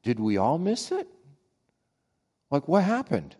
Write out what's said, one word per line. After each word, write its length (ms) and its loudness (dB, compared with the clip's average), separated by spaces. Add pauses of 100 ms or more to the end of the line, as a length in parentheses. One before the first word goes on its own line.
did 160 -2
we 200 2
all 200 2
miss 340 -4
it? 160 -6 (1400)
Like, 180 -2
what 160 4
happened? 560 -2